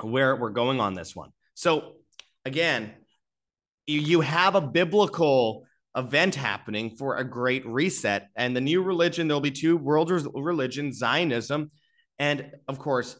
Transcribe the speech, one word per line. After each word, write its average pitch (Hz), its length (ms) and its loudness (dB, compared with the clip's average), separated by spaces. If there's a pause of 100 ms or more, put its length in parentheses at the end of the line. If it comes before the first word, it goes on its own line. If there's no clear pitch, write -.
where 131 360 2
we're 117 140 -2
going 120 300 0
on 101 140 0
this 85 220 -12
one. 73 140 -14 (240)
So - 420 0 (480)
again, 135 480 -2 (960)
you, 151 140 0
you 160 200 4
have 170 340 4
a 196 60 4
biblical 156 1080 2 (300)
event 143 400 2
happening 107 600 -4
for 135 200 -4
a 131 80 -2
great 123 420 -2
reset. 117 680 -2
And 123 180 0
the 123 60 -2
new 151 200 2
religion, 170 460 0
there'll 147 140 0
be 143 100 0
two 156 260 2
world 151 340 2
res-, 165 220 0
religions, 139 640 -4
Zionism, 143 720 0 (480)
and 143 320 -2 (160)
of 135 100 -6
course, 127 420 -2